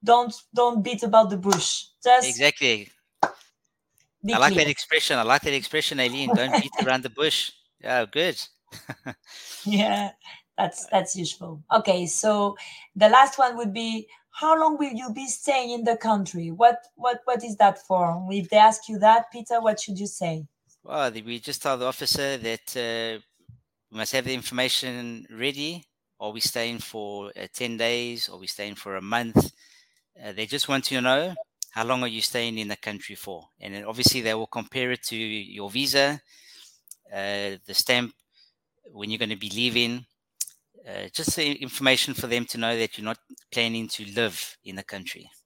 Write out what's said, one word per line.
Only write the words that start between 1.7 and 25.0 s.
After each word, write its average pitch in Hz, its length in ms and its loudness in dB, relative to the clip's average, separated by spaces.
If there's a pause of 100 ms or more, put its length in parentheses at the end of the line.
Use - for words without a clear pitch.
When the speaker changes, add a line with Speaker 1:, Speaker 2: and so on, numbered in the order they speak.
Speaker 1:
Just 247 260 6
Speaker 2:
Exactly. 123 600 2 (1400)
Speaker 1:
be 202 100 0
Speaker 2:
I 110 40 4
like 139 140 6
Speaker 1:
clear. 170 120 4
Speaker 2:
that 147 60 0
expression. 151 480 0
I 117 40 2
like 123 200 4
that 151 120 -2
expression, 139 460 -2
Aileen. 127 320 0
Don't 131 260 2
beat - 200 -2
Speaker 1:
<laughs> - 80 0
Speaker 2:
around 131 160 2
the 123 80 -6
bush. 143 420 -2 (280)
Yeah, 123 260 0
good. 156 340 -2 (300)
<laughs> - 460 -14 (480)
Speaker 1:
Yeah, 202 480 0 (440)
that's, - 300 -2
that's 190 300 0
useful. 165 460 -8 (100)
Okay, 190 340 4
so 208 500 0 (400)
the 208 120 8
last 262 300 8
one 247 180 4
would 233 160 -4
be, 226 360 -6 (240)
how 320 260 4
long 311 200 4
will 285 140 -2
you 240 200 -8
be 269 140 -8
staying 254 440 0
in 240 140 -4
the 233 120 2
country? 196 540 -2
What, 233 280 6 (160)
what, 240 300 -2
what 240 200 -2
is 214 120 -8
that 196 300 6
for? 180 440 0
If 196 180 -4
they 214 100 4
ask 220 300 6
you 220 120 -6
that, 226 320 6
Peter, 233 280 -2
what 214 200 2
should 190 180 -8
you 202 80 -6
say? 160 400 -4 (360)
Speaker 2:
Well, 143 280 -2
the, 110 120 -12
we 117 180 -8
just 139 220 -8
tell 139 140 0
the 123 100 -2
officer 139 520 -2
that, 113 380 -6
uh, 113 440 -6 (680)
we 110 80 -14
must 110 140 -6
have 131 120 0
the 127 100 -4
information 123 960 -4